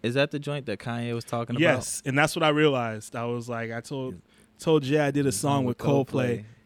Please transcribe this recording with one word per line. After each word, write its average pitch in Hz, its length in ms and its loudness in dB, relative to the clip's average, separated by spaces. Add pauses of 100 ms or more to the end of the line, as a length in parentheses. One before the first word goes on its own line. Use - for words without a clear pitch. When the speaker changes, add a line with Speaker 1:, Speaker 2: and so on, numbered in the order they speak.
Speaker 1:
Is 117 100 0
that 139 160 2
the 151 80 -6
joint 143 300 -6
that 104 120 -4
Kanye 117 360 -6
was 117 80 -6
talking 117 320 -4
about? 139 60 2
Speaker 2:
Yes, 147 440 2
and 135 100 -2
that's 156 200 4
what 170 80 0
I 156 60 6
realized. 127 640 2
I 120 100 -4
was 120 240 -6
like, 113 220 -6
I 117 100 -8
told, 131 320 -8
Speaker 1:
Is 175 60 -16 (400)
Speaker 2:
told 156 240 4
Jay 143 160 2
I 143 100 2
did 139 160 2
a 131 60 2
Speaker 1:
Song 143 300 2
Speaker 2:
song 127 40 0
Speaker 1:
with 123 140 -2
Speaker 2:
with - 80 -2
Coldplay. 139 180 4 (340)
Speaker 1:
Coldplay. 107 40 -14 (220)